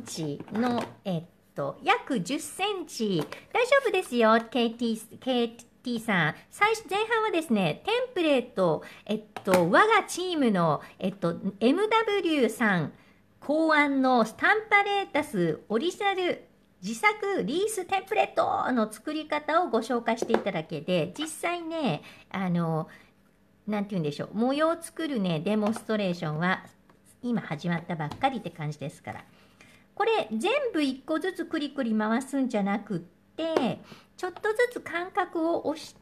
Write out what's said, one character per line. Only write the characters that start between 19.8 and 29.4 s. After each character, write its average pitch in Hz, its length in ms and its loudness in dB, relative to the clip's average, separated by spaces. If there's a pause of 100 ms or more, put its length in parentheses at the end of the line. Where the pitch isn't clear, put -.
介 233 160 -2
し - 80 -2
て 226 80 4
い - 20 6
た 202 160 -4
だ 160 120 -4
け 151 180 -8
で、 160 360 -2
実 311 100 -6
際 349 340 -6
ね、 320 400 -4 (260)
あ 185 220 -4
の、 165 380 0 (800)
な 208 140 -2
ん 196 40 -4
て 208 80 -8
言 185 80 -2
う - 0 -
ん - 20 -2
で 147 100 -2
し - 100 -8
ょ - 40 -6
う、 - 80 -18
模 240 180 0
様 311 160 2
を 330 100 0
作 330 300 -8
る 269 100 -2
ね、 185 220 0
デ 208 160 0
モ 208 140 0
ン 220 40 -2
ス - 100 -10
ト 220 120 -2
レ 196 140 0
ー 175 40 -2
シ 170 120 -6
ョ 151 80 -2
ン 156 40 -4
は 180 280 -2 (560)
今 240 180 -2
始 165 300 -4
ま 170 80 0
っ 165 80 -8
た 175 100 -4
ば 156 80 -4
っ 147 60 -4
か - 180 0
り 254 120 -4
っ - 20 -
て 180 80 -10
感 151 200 -6
じ 147 80 -10
で 139 120 -8
す - 120 -18
か 101 120 -10
ら。 - 100 -14 (720)